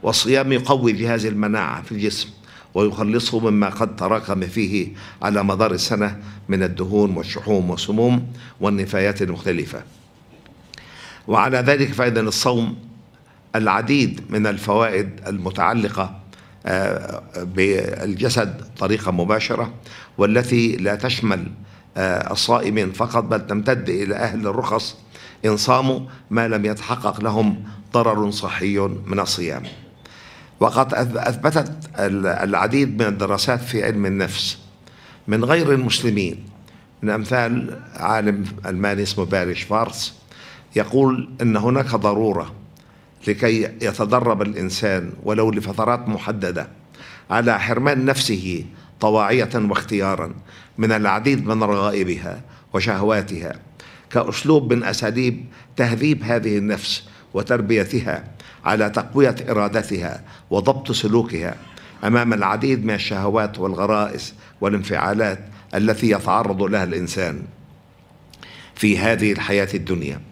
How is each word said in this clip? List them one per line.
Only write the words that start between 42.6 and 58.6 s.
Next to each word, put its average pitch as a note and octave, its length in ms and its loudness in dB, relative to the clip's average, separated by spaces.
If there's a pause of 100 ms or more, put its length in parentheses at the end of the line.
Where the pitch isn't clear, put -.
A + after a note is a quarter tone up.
لكي A2+ 360 2
يتدرب A#2 800 0
الإنسان F#2 680 -2 (120)
ولو A2 280 0
لفترات A2 560 -2
محددة G2 600 -4 (600)
على A2+ 300 2
حرمان B2+ 460 0
نفسه G2 600 -2 (340)
طواعية A2 560 2
واختيارا G2 800 -2 (440)
من A2 140 0
العديد G#2+ 560 2
من A2 160 2
رغائبها G2 800 0 (320)
وشهواتها، G2 840 0 (560)
كأسلوب C#3 640 2
من A#2+ 100 2
أساليب A#2 600 -2 (300)
تهذيب A#2+ 480 2
هذه A2 340 0
النفس G2+ 460 -2 (300)
وتربيتها G#2+ 880 0 (420)